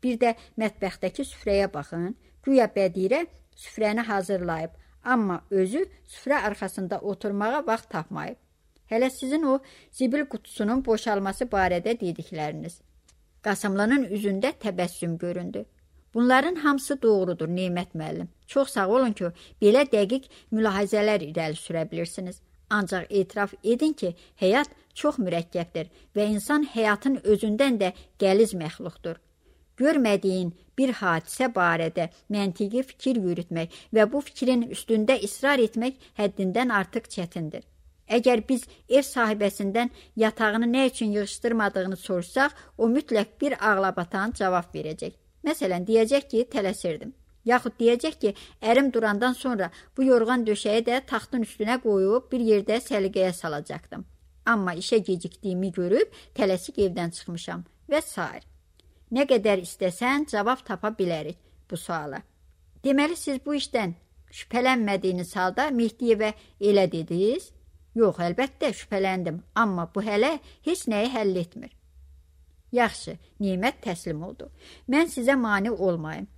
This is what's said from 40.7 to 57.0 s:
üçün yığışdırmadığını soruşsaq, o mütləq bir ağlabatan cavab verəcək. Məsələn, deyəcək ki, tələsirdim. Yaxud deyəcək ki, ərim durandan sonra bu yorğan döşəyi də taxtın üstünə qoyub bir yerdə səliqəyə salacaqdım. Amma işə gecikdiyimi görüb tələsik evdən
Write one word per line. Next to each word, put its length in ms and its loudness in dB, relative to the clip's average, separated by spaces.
üçün 220 -4
yığışdırmadığını 840 -2
soruşsaq, 540 0
o 100 4
mütləq 400 2
bir 120 0
ağlabatan 600 0
cavab 420 0
verəcək. 380 -8
Məsələn, 420 -2
deyəcək 420 4
ki, 220 0
tələsirdim. 600 -4
Yaxud 360 0
deyəcək 380 2
ki, 160 0
ərim 300 4
durandan 400 2
sonra 380 -2
bu 60 0
yorğan 440 4
döşəyi 420 2
də 180 -2
taxtın 360 -2
üstünə 380 -2
qoyub 520 2
bir 80 0
yerdə 360 4
səliqəyə 440 0
salacaqdım. 720 -10
Amma 280 0
işə 240 0
gecikdiyimi 760 -4
görüb 360 2
tələsik 440 -2
evdən 320 0